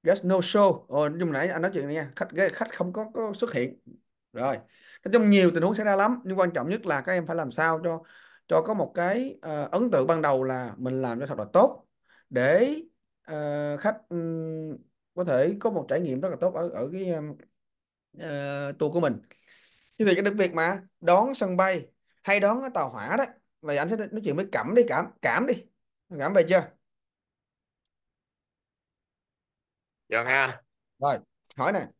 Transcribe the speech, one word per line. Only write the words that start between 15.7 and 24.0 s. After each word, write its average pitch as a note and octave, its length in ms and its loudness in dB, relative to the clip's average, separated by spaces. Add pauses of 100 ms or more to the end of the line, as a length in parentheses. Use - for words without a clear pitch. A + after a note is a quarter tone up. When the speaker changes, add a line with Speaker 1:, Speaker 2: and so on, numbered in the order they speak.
Speaker 1:
một F3 180 -4
trải D#3+ 120 0
nghiệm C#3 200 -2
rất F#3 80 -2
là D#3+ 100 -6
tốt F3+ 160 0
ở, E3+ 140 -4
ở B2 240 -6
cái, F#3 200 -6
ừm, D3+ 220 -8 (840)
ờ, C#3+ 600 -8
tour D3+ 140 -2
của E3+ 60 0
mình. B2+ 220 0 (760)
Như G#3+ 80 2
vậy F#3 100 6 (100)
cái G3+ 80 2
việc F#3 200 0
mà F3 300 0 (180)
đón F#3+ 340 4
sân F#3 220 -2
bay F#3+ 300 0 (360)
hay - 160 4
đón G#3+ 240 2
ở C4 100 -8
tàu C#3+ 160 -2
hỏa A#2+ 280 -6
đó. C4+ 80 0 (360)
Vậy D3 160 -2
anh D#3 120 0
sẽ A3 80 -2
nói G#3+ 280 -8